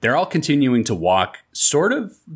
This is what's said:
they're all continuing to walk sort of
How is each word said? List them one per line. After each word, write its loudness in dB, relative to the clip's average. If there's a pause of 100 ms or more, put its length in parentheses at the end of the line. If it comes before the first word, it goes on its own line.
they're 0
all 0
continuing 0
to -2
walk 0 (160)
sort 0
of -8 (180)